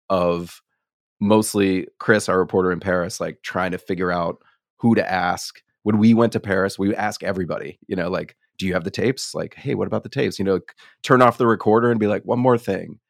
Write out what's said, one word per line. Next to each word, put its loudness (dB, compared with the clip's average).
of -2
mostly 2
Chris, 2
our 2
reporter 0
in -4
Paris, -4
like, -10
trying -4
to -8
figure -4
out -4
who 2
to 0
ask. -4
When 0
we 6
went 4
to -4
Paris, -2
we 0
asked -6
everybody, -6
you -4
know, -4
like, -8
"Do -6
you -2
have -4
the -6
tapes?" -4
Like, -8
"Hey, -6
what -4
about -4
the -14
tapes?" -4
You -2
know, 0
c-, -10
turn 6
off 6
the 2
recorder 2
and 0
be 2
like, -2
"One -2
more 4
thing. -6